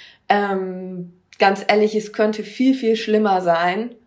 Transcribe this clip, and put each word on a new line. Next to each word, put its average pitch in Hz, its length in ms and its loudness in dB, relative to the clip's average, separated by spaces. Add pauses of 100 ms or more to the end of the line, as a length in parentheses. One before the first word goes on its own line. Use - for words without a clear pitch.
(300)
ähm, 185 840 -2 (260)
ganz 196 280 2
ehrlich, 214 280 2
es 208 180 -4
könnte 214 300 -2
viel, 262 320 0
viel 226 200 0
schlimmer 214 460 0
sein. 180 540 0 (120)